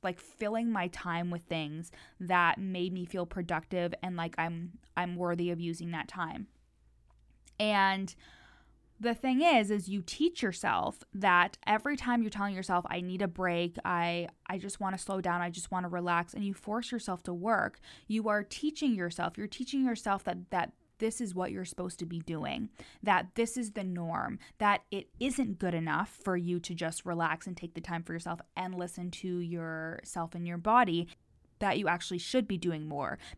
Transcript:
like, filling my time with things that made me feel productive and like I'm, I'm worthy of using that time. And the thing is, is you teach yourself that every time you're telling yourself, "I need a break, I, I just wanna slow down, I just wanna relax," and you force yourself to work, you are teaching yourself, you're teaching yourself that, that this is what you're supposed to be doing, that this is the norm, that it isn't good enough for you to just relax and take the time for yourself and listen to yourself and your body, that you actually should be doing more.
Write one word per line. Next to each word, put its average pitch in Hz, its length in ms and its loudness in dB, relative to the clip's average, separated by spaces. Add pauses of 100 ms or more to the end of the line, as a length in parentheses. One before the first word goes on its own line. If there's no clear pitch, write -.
like, 180 160 -2
filling 226 500 -2
my 190 160 0
time 175 440 -2
with 170 120 -4
things 160 480 -4 (300)
that 175 380 6
made 185 340 -2
me 180 120 -4
feel 175 220 -4
productive 175 640 -2 (120)
and 180 100 -4
like 170 240 -4
I'm, 170 400 -4 (180)
I'm 175 200 0
worthy 175 340 0
of 170 80 -2
using 170 320 -4
that 160 160 -4
time. 180 400 -6 (1120)
And 196 560 4 (840)
the 233 140 0
thing 262 260 2
is, 247 300 8
is 190 180 0
you 196 120 -2
teach 320 420 0
yourself 180 600 0 (100)
that 180 540 6
every 233 300 2
time 240 260 2
you're 214 80 0
telling 202 240 -2
yourself, 185 340 0
"I 180 120 -2
need 180 200 -2
a 196 60 4
break, 175 580 0
I, 175 440 0 (180)
I 190 120 -4
just 196 200 -8
wanna 190 200 -2
slow 190 220 -4
down, 175 200 2
I 175 100 -2
just 175 220 -8
wanna 180 160 -2
relax," 175 460 0
and 208 100 -4
you 196 100 -2
force 226 380 -4
yourself 196 320 -4
to 180 100 -4
work, 196 460 0 (260)
you 214 220 0
are 208 160 2
teaching 294 500 0
yourself, 175 420 -2
you're 208 120 -4
teaching 262 360 0
yourself 208 380 0
that, 180 280 -4
that 180 220 0 (260)
this 226 220 0
is 190 140 -2
what 180 160 -2
you're 185 140 -6
supposed 180 340 -6
to 165 80 -6
be 170 140 -6
doing, 151 480 -4 (340)
that 185 320 4
this 233 220 2
is 220 160 -4
the 202 100 -4
norm, 175 560 -2 (200)
that 202 340 4
it - 160 -6 (100)
isn't 247 400 0
good 175 160 2
enough 165 340 0
for - 280 -2
you 175 240 0
to 175 120 -6
just 165 320 -4
relax 170 440 0
and 180 80 -6
take 170 180 -10
the 170 60 -8
time 170 240 -4
for 170 80 -6
yourself 170 280 -4 (160)
and 185 200 -4
listen 180 340 -4
to 180 300 -4
yourself 165 960 -6
and 170 100 -4
your 175 120 -4
body, 180 500 6 (500)
that 190 180 2
you 196 120 2
actually 175 300 0
should 226 280 2
be 190 100 0
doing 165 300 0
more. 143 320 -4 (200)